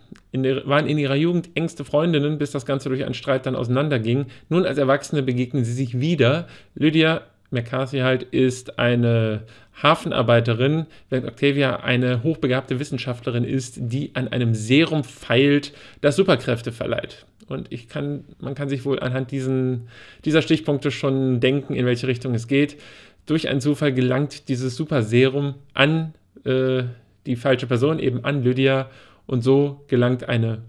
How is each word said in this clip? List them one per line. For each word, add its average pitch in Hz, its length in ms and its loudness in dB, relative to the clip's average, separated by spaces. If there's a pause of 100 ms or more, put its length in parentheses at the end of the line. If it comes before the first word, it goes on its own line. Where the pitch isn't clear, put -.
(320)
in 131 120 -2
der, 131 240 -2
waren 147 200 2
in 151 120 0
ihrer 139 160 0
Jugend 165 400 0
engste 165 280 -4
Freundinnen, 151 540 0
bis 147 140 -4
das 135 160 -6
Ganze 135 220 -4
durch 135 140 -2
einen 127 120 -6
Streit 135 320 -2
dann 127 80 -2
auseinanderging. 127 720 0 (200)
Nun 175 200 2
als 135 100 -2
Erwachsene 143 460 0
begegnen 123 420 0
sie 120 80 -4
sich 123 260 -4
wieder. 151 480 2 (280)
Lydia 160 460 2 (280)
McCarthy 131 520 -4
halt 127 200 2
ist 127 560 -2
eine 117 680 2 (360)
Hafenarbeiterin, 127 1040 2 (240)
während 131 180 -4
Octavia 139 500 0
eine 123 440 0
hochbegabte 131 580 -2
Wissenschaftlerin 123 640 -4
ist, 131 360 -6
die 127 340 -4
an 131 140 -4
einem 117 260 0
Serum 139 500 2
feilt, 143 680 2 (280)
das - 140 2
Superkräfte 139 560 0
verleiht. - 540 -8 (220)
Und 135 240 -10
ich - 180 -12
kann, 143 360 -8 (140)
man 139 140 -10
kann 143 160 -6
sich 135 160 -4
wohl 139 140 0
anhand 127 320 -4
diesen, 131 560 -2 (360)
dieser 156 200 2
Stichpunkte 151 480 0
schon 131 480 0
denken, 135 340 0
in 123 140 0
welche 123 180 0
Richtung 123 300 -2
es 113 120 -6
geht. 143 300 0 (480)
Durch 165 240 -2
einen 139 100 0
Zufall 143 320 0
gelangt 127 580 -2
dieses 127 260 -4
Superserum 135 800 2 (180)
an, 156 400 2 (300)
äh, 131 400 0 (420)
die 135 100 -2
falsche 127 300 0
Person, 127 320 2
eben 123 260 -2
an 139 200 -2
Lydia. 131 460 2 (360)
Und 127 180 -2
so 139 440 2
gelangt 123 420 0
eine 113 400 -2